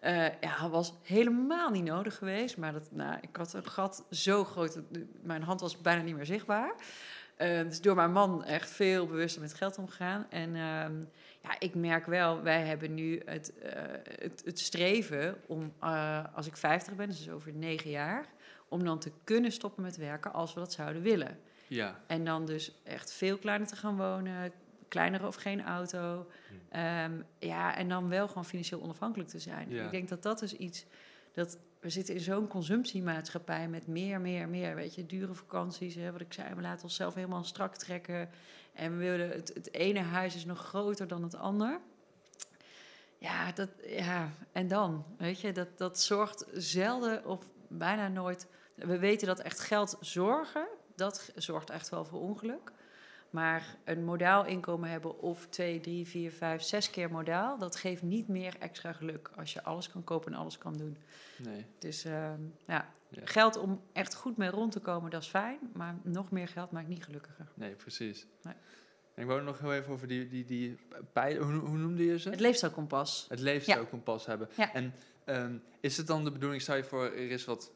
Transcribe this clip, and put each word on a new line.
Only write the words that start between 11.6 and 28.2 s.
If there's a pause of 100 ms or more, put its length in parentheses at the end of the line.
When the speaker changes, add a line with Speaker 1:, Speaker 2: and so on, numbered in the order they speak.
Speaker 1:
merk
wel,
wij
hebben
nu
het,
eh, (360)
het,
het
streven (100)
om,
eh, (100)
als
ik
vijftig
ben,
dus
over
negen
jaar, (420)
om
dan
te (140)
kunnen
stoppen
met
werken
als
we
dat
zouden
willen. (280)
Speaker 2:
Ja.
Speaker 1:
En
dan
dus (100)
echt
veel
kleiner
te
gaan
wonen, (420)
kleinere
of
geen
auto. (220)
Speaker 2:
Hmm. (120)
Speaker 1:
Ehm, (260)
ja,
en
dan
wel